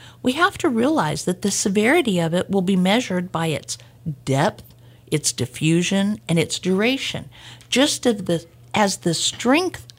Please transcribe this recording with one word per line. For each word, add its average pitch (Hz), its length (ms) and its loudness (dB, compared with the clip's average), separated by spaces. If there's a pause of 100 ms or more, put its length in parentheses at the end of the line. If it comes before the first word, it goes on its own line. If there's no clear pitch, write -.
(220)
we 254 120 0
have 349 240 0
to 339 120 0
realize 226 560 0
that 180 180 -2
the 202 80 0
severity 214 680 2
of 165 140 0
it 180 160 0
will 196 120 0
be 190 140 2
measured 185 560 0
by 165 160 -2
its - 300 -6 (480)
depth, 139 380 0 (440)
its 151 240 -2
diffusion, 175 960 0
and 170 120 0
its - 200 -2
duration, 202 680 -2 (400)
just - 360 2
of 214 200 0
the, 165 200 -2 (280)
as 202 240 2
the 170 160 -2
strength - 720 0 (140)